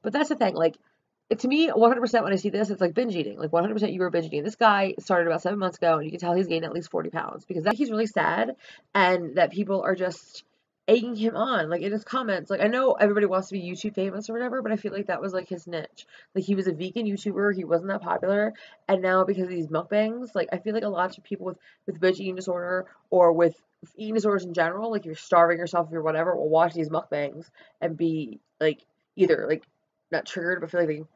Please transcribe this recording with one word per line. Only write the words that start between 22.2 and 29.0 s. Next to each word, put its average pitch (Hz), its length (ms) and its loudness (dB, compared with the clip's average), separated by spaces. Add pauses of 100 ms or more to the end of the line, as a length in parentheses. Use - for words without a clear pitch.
eating 185 160 -6
disorder 185 500 -4 (240)
or 180 220 8
with 165 220 4 (420)
eating 214 180 -6
disorders 202 300 2
in 175 100 -10
general, 180 360 0
like, 214 140 -4
you're 160 100 -10
starving 170 440 4
yourself 170 340 -2
or 165 100 -4
whatever, 160 340 0
will 156 120 -2
watch 165 260 4
these 160 140 -2
mukbangs 147 600 -4 (320)
and 165 160 -4
be, 156 440 -2 (200)
like, 156 240 0 (300)